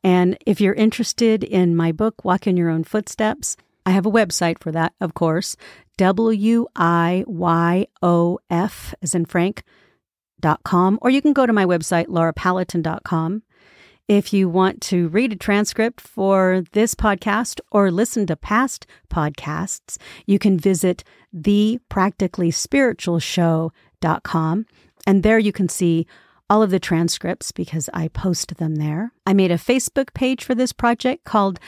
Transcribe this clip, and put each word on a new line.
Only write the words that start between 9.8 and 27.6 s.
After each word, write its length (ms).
dot 240
com, 360
or 100
you 120
can 100
go 140
to 60
my 120
website, 440
laura 240
paladin 500
dot 220
com. 380
If 240
you 160
want 340
to 260
read 240
a 40
transcript 640
for 720
this 220
podcast 680
or 200
listen 360
to 100
past 500
podcasts, 840
you 120
can 200
visit 460
the 460
practically 640
spiritual 680
show 520
dot 240
com, 420
and 160
there 160
you 140
can 160
see 380
all 140
of 80
the 80
transcripts 720
because 420